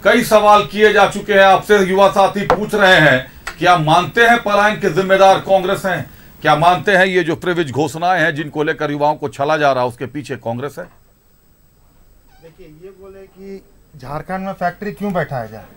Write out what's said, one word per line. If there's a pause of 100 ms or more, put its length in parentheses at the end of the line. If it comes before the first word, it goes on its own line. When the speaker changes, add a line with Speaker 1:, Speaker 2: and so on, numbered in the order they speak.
Speaker 1:
कई
सवाल
किए
जा
चुके
हैं
आपसे,
युवा
साथी
पूछ
रहे
हैं, (280)
क्या
मानते
हैं
पलायन
के
जिम्मेदार
कांग्रेस
हैं? (320)
क्या
मानते
हैं
ये
जो
प्रिविज
घोषणाएं
हैं
जिनको
लेकर
युवाओं
को
छला
जा
रहा
है
उसके
पीछे
कांग्रेस
है? (1600)
Speaker 2:
देखिए,
ये
बोले
कि (360)
झारखंड
में
फैक्ट्री
क्यों
बैठाया
जाए (120)